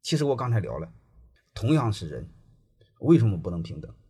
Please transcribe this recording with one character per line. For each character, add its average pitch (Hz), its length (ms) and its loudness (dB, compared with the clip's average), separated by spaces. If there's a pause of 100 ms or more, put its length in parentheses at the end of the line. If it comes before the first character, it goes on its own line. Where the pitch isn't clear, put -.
其 - 140 -2
实 147 80 0
我 139 120 2
刚 123 140 -4
才 113 100 2
聊 62 180 -6
了， 80 100 -10 (640)
同 131 220 0
样 120 180 2
是 85 160 -8
人， 71 200 -10 (720)
为 165 180 6
什 113 80 6
么 98 100 2
不 85 140 -6
能 85 100 -4
平 78 200 -8
等？ - 120 -16 (180)